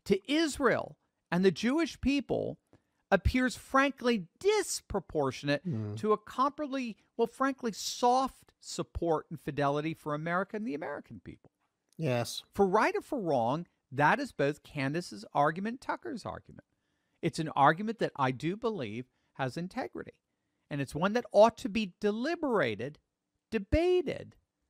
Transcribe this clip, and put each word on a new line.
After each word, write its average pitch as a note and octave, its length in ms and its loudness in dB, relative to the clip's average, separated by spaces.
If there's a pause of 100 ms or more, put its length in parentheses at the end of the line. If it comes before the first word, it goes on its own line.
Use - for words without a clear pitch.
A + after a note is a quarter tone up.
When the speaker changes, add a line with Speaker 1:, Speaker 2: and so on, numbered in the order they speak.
Speaker 1:
to F#4+ 160 2 (100)
Israel C#4 680 0 (360)
and F3+ 120 2
the F#3+ 60 8
Jewish C4 500 0
people D#3 580 -2 (520)
appears, B3 460 2
frankly, B3 720 0 (120)
disproportionate D#3+ 1300 -2
Speaker 2:
Mm. A2 300 -4
Speaker 1:
to G#3+ 160 2
a G#3+ 60 2
comparably, C4+ 760 -4 (200)
well, A#3 100 0
frankly, C4 460 -2
soft - 880 0
support - 680 -2
and D#3+ 100 -10
fidelity D3 540 -2
for D3+ 200 -6
America E3+ 420 -4
and G#3+ 100 -6
the C4+ 80 -6
American C#4+ 500 -10
people. - 260 -18 (460)
Speaker 2:
Yes. B2 560 -2
Speaker 1:
For G3+ 140 4
right A3+ 280 2
or G4+ 60 -2
for - 180 -6
wrong, D3 480 0 (240)
that D3+ 300 4
is C4+ 100 -6
both D3 320 -2
Candace's D3+ 640 -6 (100)
argument D#3+ 400 0
and C4+ 60 -16
Tucker's D#4 460 -8
argument. - 380 -12 (580)
It's - 160 -2
an D#3+ 180 -2
argument D#3+ 440 4
that D#3 140 -2
I C3 160 0
do D3 260 -4
believe C3+ 500 -6 (280)
has C3 220 -6
integrity. F#3+ 560 -10 (580)
And C#3+ 100 -4
it's C3+ 140 -6
one F#3 200 0
that A#3+ 180 0
ought A3 260 8
to - 100 -4
be G3+ 320 -2
deliberated, G#3 1000 0 (520)
debated, D4+ 880 0 (340)